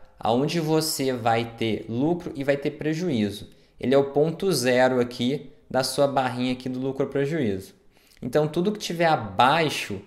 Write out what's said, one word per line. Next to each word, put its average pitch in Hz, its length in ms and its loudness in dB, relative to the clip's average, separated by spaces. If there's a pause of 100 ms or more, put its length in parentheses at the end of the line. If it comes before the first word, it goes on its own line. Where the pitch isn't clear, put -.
(180)
aonde 135 400 0
você 156 540 0
vai 117 440 0
ter 110 320 -2
lucro 147 460 -2
e 139 100 -6
vai 139 120 2
ter 147 160 -4
prejuízo. 147 760 -2 (300)
Ele 123 160 2
é 139 40 6
o 139 120 2
ponto 165 420 0
zero 127 480 4
aqui 123 520 -4 (180)
da 131 140 0
sua 143 240 2
barrinha 127 460 0
aqui 127 140 -8
do 127 120 -6
lucro 135 240 -2
ou - 80 -6
prejuízo. 139 640 -2 (480)
Então, 151 260 2
tudo 180 240 0
que 208 60 -6
tiver 170 280 -2
abaixo 127 1000 2